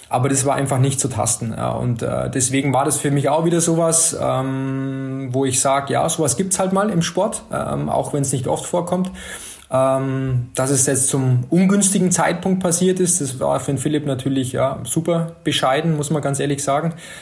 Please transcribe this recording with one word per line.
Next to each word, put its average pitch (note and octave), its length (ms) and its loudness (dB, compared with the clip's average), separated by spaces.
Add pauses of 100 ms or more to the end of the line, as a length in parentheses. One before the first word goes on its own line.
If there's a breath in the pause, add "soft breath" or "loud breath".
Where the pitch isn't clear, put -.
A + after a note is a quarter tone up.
Aber B2+ 200 2
das C3 160 0
war C3+ 100 2
einfach C3+ 240 0
nicht C3 200 2
zu - 80 0
tasten. A#2+ 480 -2
Ja. - 160 -2
Und, B2 320 -2
äh, B2+ 260 -2
deswegen C3+ 440 0
war C3+ 120 4
das D3+ 120 0
für D3 120 -2
mich C#3 200 2
auch D#3+ 160 2
wieder E3+ 160 2
sowas, E3 600 2
ähm, C3+ 1080 -4
wo C3+ 140 0
ich B2+ 160 0
sag, C#3 280 2
ja, C3+ 200 2
sowas D#3 260 0
gibt's F#3 240 0
halt F#3+ 140 0
mal G3 160 2
im F3 120 0
Sport, G3+ 500 -2
ähm, C#3+ 380 -4
auch C#3 240 -2
wenn's C#3 200 0
nicht C3 140 -2
oft D3+ 180 -2
vorkommt. F3+ 460 -2 (600 loud breath)
Ähm, C3 840 0
dass C3 160 0
es C3+ 140 2
jetzt C3 220 2
zum C3 420 2
ungünstigen F#3+ 640 4
Zeitpunkt F3 500 0
passiert F#3 380 2
ist, F3+ 220 2
das B2 180 -4
war C#3 200 0
für C#3+ 120 -4
den C#3 60 0
Philipp D3 280 -2
natürlich, C3+ 460 -2
ja, C3 320 0
super E3 600 -2
bescheiden, D#3 520 2
muss D3 140 -2
man D3+ 120 0
ganz C#3 180 -2
ehrlich C#3 240 -2
sagen. D3+ 300 0 (280 loud breath)